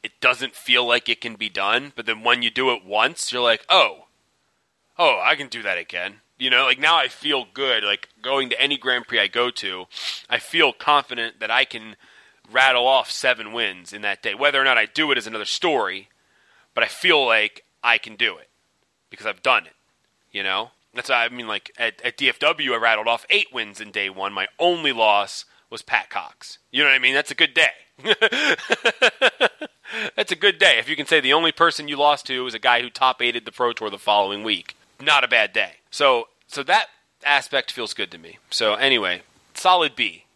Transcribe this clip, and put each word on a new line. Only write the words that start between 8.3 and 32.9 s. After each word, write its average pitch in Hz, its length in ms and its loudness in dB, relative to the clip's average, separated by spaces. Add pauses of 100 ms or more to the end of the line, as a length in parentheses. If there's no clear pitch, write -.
to 117 100 -4
any 139 160 2
Grand 123 300 -2
Prix 120 120 -2
I 101 80 2
go 120 240 0
to, 92 360 -8 (420)
I 120 100 -2
feel 156 340 0
confident 123 680 -2
that 110 100 -6
I 127 140 2
can 110 320 -12 (540)
rattle 127 360 4
off 131 240 2
seven 113 420 -2
wins 95 400 -6
in 104 100 -12
that 101 200 -4
day. 104 120 -4
Whether 139 260 0
or 135 40 2
not 127 140 4
I 107 80 2
do 151 240 -2
it 127 80 2
is 107 80 -6
another 110 200 -8
story, 98 600 -2 (680)
but 117 100 2
I 113 40 -2
feel 156 360 2
like 110 400 0 (180)
I 117 140 2
can 110 200 -10
do 104 200 -2
it - 120 -20 (600)
because - 160 -20
I've 107 180 -8
done 117 220 2
it, - 80 -20 (580)
you 101 120 -8
know? 98 300 -4 (240)
That's 123 140 -8
why, 120 140 2
I 120 40 -2
mean, 120 180 -10
like, 104 320 -8
at, 117 240 -4
at 123 140 -6
D 135 120 0
F 117 100 -2
W, 147 340 0
I 117 60 0
rattled 110 280 2
off 117 240 0
eight 202 220 0
wins 107 280 -8
in 104 100 -14
day 98 200 -4
one. 95 220 -6
My 98 160 -4 (100)
only 165 340 0
loss 104 520 2 (260)
was 113 120 -14
Pat - 280 -4
Cox. - 480 -12 (120)
You 131 120 0
know 139 80 4
what 135 60 6
I - 20 2
mean? 127 160 2
That's 143 160 0
a 139 40 -8
good 135 200 0
day. 156 160 4 (280)
<laughs> 185 160 0 (2000)
That's 214 160 -4
a 170 40 -4
good 180 220 2
day. 156 200 6
If 113 100 -4
you 156 80 -4
can 147 100 -8
say 160 140 4
the 131 120 2
only 165 200 2
person 156 360 0
you 147 80 -8
lost 143 300 0
to 127 180 -6
was 120 100 -8
a 113 40 -8
guy 123 240 2
who 123 80 -10